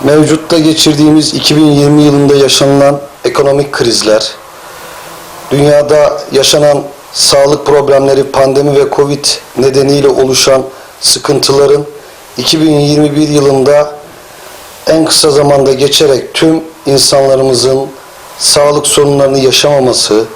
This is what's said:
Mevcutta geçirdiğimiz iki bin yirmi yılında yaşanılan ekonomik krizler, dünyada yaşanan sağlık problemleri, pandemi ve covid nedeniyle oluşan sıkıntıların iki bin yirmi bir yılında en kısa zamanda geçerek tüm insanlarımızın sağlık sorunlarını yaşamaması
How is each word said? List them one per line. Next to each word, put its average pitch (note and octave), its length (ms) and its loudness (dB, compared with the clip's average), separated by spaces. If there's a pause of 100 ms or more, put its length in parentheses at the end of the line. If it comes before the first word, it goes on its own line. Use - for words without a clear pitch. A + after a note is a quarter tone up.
Mevcutta D3+ 560 0
geçirdiğimiz D#3 720 2
iki D3 240 -2
bin D#3 80 4
yirmi D3 360 2
yılında C#3+ 340 2
yaşanılan C#3 640 2 (260)
ekonomik C#3 460 0
krizler, G#2+ 600 -2 (1200)
dünyada D3 720 2 (100)
yaşanan D3 520 2 (300)
sağlık C#3+ 520 0
problemleri, C#3 580 2
pandemi C#3 520 0
ve C#3 100 2 (100)
covid C#3+ 300 -2 (320)
nedeniyle C#3 500 2
oluşan C3 560 0 (380)
sıkıntıların C#3 840 0 (520)
iki C#3 240 -4
bin D#3 180 2
yirmi D3 360 0
bir D3+ 120 0
yılında C#3+ 680 0 (920)
en D#3 180 0
kısa D#3 260 0
zamanda C#3+ 420 2
geçerek C#3 600 0
tüm D#3+ 300 0 (220)
insanlarımızın C3+ 920 0 (580)
sağlık D3 500 0
sorunlarını C#3 520 2
yaşamaması B2+ 840 0 (100)